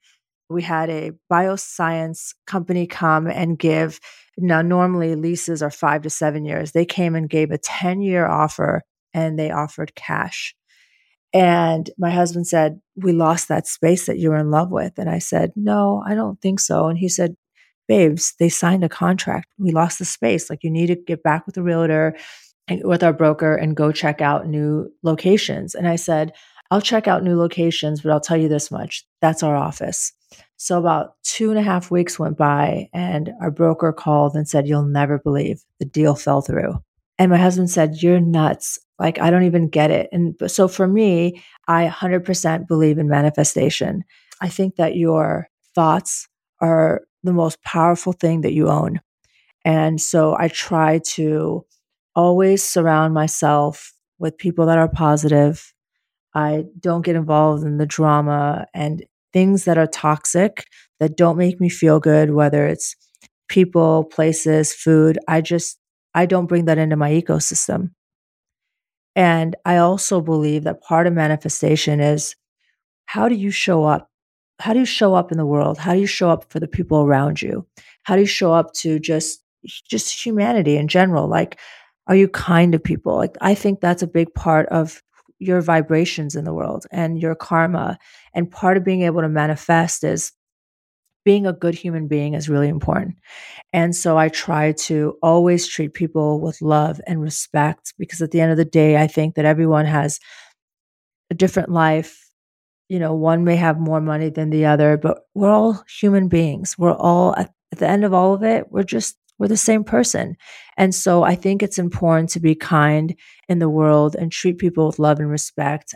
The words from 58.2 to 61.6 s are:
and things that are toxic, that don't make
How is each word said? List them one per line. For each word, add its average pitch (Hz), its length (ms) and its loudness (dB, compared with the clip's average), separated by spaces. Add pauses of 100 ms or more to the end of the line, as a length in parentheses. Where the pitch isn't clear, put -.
and 156 280 -6 (300)
things 190 300 4
that 170 140 2
are 160 100 4
toxic, 160 800 -2 (340)
that 156 160 -2
don't 170 220 2
make 180 240 0